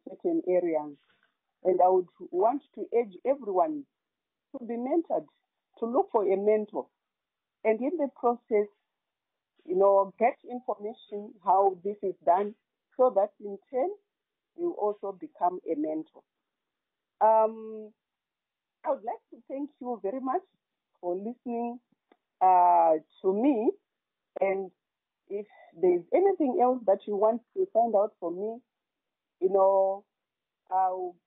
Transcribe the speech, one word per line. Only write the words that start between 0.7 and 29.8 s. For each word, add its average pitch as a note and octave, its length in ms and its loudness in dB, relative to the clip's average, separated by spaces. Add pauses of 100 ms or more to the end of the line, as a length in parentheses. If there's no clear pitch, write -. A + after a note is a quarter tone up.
And - 200 2
I F3+ 60 6
would F#3 180 2 (240)
want A3 300 0 (140)
to G#3 100 -10 (100)
urge A3+ 180 -2 (120)
everyone F#3 600 -2 (680)
to B3+ 140 -14
be A3+ 100 -8
mentored, B3+ 500 -2 (540)
to A#3 60 -4
look B3+ 260 0
for A3 120 0
a F#3+ 140 2
mentor. G#3 480 -2 (800)
And A3 180 0
in D4+ 160 -4
the D4 180 -2
process, A#3 520 -2 (1000)
you F3+ 100 -6
know, G3 440 4
get A#3 180 0 (120)
information G#3+ 840 -12 (100)
how G3 400 2
this G3+ 180 -6
is F#3 120 -6 (120)
done G3+ 280 0 (420)
so B3+ 200 2
that G3+ 140 2 (140)
in G3+ 140 -10 (140)
turn C4+ 180 -2 (680)
you F4 220 -4
also G3+ 400 -6
become F3+ 400 -4 (100)
a E3 60 -2
mentor. D#3 460 -8 (960)
Um, A3 720 0 (920)
I D#4 60 -2
would A3 120 -4
like F#4+ 160 -10 (120)
to D#4 60 -20 (120)
thank C#4 220 -8 (100)
you B3 200 -8
very G3 200 -6
much C4+ 220 -4 (580)
for F3 140 -4
listening, A#3+ 640 -8 (600)
uh, F3 520 6 (280)
to F#3+ 120 0
me. A#3+ 380 2 (680)
And F#3+ 320 -2 (580)
if G3+ 180 -10 (340)
there's F3 220 4 (100)
anything F4+ 480 2
else B3+ 240 2
that G3 200 2
you G#3 120 -4
want A3 240 2 (140)
to F#3 180 -2
find A3+ 220 2
out G#3 240 2
from F3 200 -8
me, A3 180 -8 (840)
you F#3 80 0
know, G3 560 2 (640)